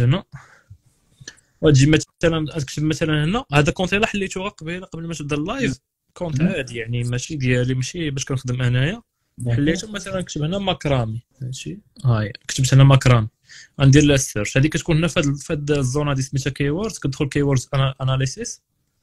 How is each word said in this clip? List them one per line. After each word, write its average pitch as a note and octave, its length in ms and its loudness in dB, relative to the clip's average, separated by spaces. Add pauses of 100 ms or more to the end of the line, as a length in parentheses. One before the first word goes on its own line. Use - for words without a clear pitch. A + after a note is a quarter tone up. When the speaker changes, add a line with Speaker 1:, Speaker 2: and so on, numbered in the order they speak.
Speaker 1:
هنا. C3+ 240 2 (1400)
وتجي C#3 260 6
مثلًا D#3 600 0 (120)
تكتب D3 240 -6
مثلًا D#3 420 0
هنا، A3 280 -2
هذا D3 200 4
كونت F#3+ 220 -2
الا G3+ 120 0
حليته F#3+ 340 -6
غير G3 100 -8
قبيله F3 360 -12
قبل E3 200 -12
ما E3 80 -8
تبدا D3 220 -6
اللايف، G3+ 340 -2
Speaker 2:
مهم. B2+ 80 -6 (360)
Speaker 1:
كونت D#3 280 -4
Speaker 2:
مهم. F#3+ 100 2
Speaker 1:
عادي B2 240 -6
يعني، A#2+ 280 -4
ماشي B2 320 -6
ديالي، B2+ 380 2
ماشي D3 360 -4
باش C3+ 140 -6
كنخدم B2+ 380 -4
انايا. C3 400 0 (360)
Speaker 2:
داكور. A#2+ 160 -2
Speaker 1:
حليته E3+ 380 0
مثلًا، F#3+ 280 -6
كتب D#3 220 -8
هنا F3 160 -2
ماكرامي، C3+ 640 -2 (180)
ماشي؟ C3 380 -10 (260)
هاي، A2 280 2 (160)
كتبت C3 260 0
هنا C3+ 100 10
ماكرامي. B2 440 6 (520)
غندير C#3 240 8
لها D3 100 6
السيرش. G#2+ 420 -2
هادي C#3 120 4
كتكون D#3+ 280 -2
هنا E3 120 2
في F3+ 120 0
هاد، C#3+ 160 0
في C#3+ 160 -8
هاد D3 180 -4
الزون C#3+ 380 0
هادي C3+ 140 0
سميتها C3+ 280 -4
كي C#3+ 200 -2
ووردز، F#3+ 280 -4
كتدخل C#3+ 300 -4
كي D3 140 0
ووردز C#3 320 0
أنا-، C3+ 280 0
analysis، C3 600 -4 (400)